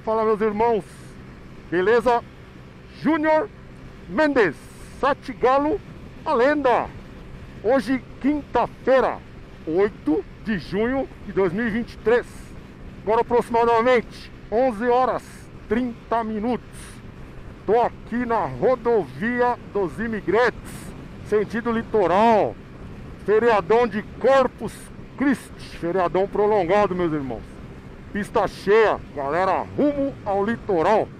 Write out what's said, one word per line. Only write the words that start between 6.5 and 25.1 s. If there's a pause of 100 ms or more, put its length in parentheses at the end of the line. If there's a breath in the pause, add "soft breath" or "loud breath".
Hoje, (180)
quinta-feira, (480)
oito (200)
de
junho (160)
de
dois
mil
e
vinte
e
três. (760)
Agora,
aproximadamente, (200)
onze
horas, (440)
trinta
minutos. (1000)
Tô
aqui
na
rodovia (160)
dos
Imigrantes, (340)
sentido
litoral. (680)
Feriadão
de (160)
Corpus (460)